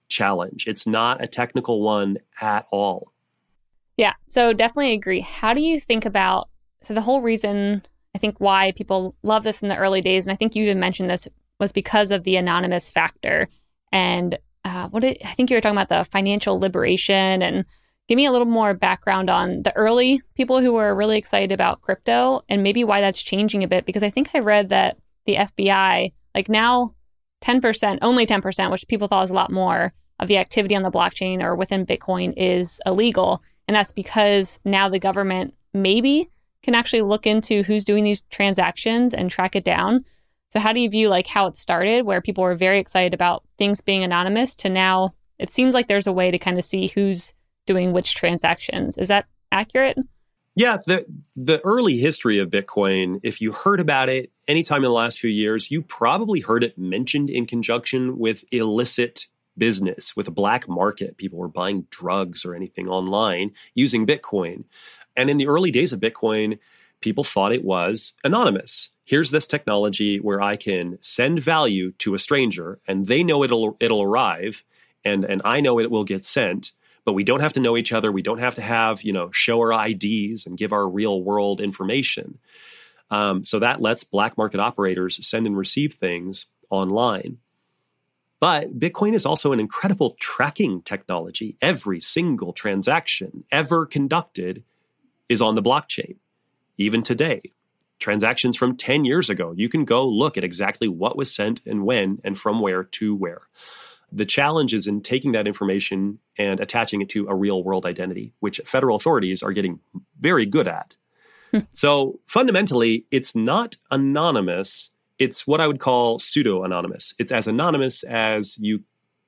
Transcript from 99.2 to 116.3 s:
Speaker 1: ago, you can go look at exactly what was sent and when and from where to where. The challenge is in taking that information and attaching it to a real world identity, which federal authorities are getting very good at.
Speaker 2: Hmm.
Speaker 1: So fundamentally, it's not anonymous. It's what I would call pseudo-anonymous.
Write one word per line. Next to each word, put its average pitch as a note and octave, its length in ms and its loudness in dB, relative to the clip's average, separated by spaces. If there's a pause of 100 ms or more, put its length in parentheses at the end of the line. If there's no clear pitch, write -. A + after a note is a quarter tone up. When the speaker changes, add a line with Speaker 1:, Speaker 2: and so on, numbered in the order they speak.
Speaker 1:
ago, E2+ 260 -4
you G#2+ 140 -2
can D#3 160 0
go B2 220 2
look B2 300 0
at F#2 60 -2
exactly F#2+ 440 -4
what F#2 300 -2
was C#3 160 -4
sent G#2+ 320 -2
and G#2 200 -4
when G#2 380 0
and G2 140 -4
from G#2+ 220 -2
where F#2 240 0
to G#2 320 -4
where. F#2 280 -6 (680)
The G#2+ 140 -4
challenge C#3+ 480 0
is G2+ 140 -2
in G#2 140 -2
taking C3+ 300 -2
that G#2+ 160 0
information G2+ 720 -2 (180)
and G2 220 0
attaching G#2+ 420 -2
it G2 80 -6
to G2+ 180 -4
a G2 80 -2
real F#2+ 280 0
world F#2+ 220 -2
identity, F2+ 540 -8
which G2+ 240 -6
federal C3 320 0
authorities G2+ 480 0
are G2+ 80 -4
getting F#2 280 -4 (380)
very C#3+ 280 2
good G2+ 220 0
at. - 280 -8 (560)
Speaker 2:
Hmm. G#3+ 100 2 (100)
Speaker 1:
So C#3+ 540 2
fundamentally, E3 880 2
it's C3 240 -2
not D3+ 400 0 (160)
anonymous. C3+ 1000 0 (280)
It's C3 260 -2
what D3 140 2
I D#3 80 2
would C#3+ 120 -2
call A#2+ 400 2
pseudo-anonymous. F#2 1000 -2